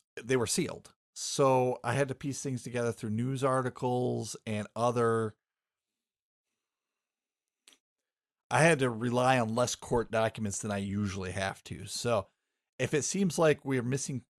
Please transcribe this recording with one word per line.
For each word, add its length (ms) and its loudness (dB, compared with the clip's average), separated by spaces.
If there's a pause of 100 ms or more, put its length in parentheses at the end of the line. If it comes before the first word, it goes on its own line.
(240)
they 120 2
were 120 2
sealed. 440 -4 (220)
So 720 2
I 100 -2
had 140 0
to 80 -6
piece 260 -6
things 220 -6
together 280 -2
through 200 -6
news 320 -2
articles 920 0 (120)
and 180 -4 (100)
other, 600 2 (3250)
I 140 4
had 160 6
to 100 2
rely 480 2
on 160 0
less 220 0
court 340 -2
documents 480 -2
than 140 -6
I 80 -2
usually 540 -4
have 320 -4
to. 200 -12
So 400 0 (540)
if 160 0
it 80 0
seems 340 0
like 260 4
we're 200 0
missing 400 -4 (160)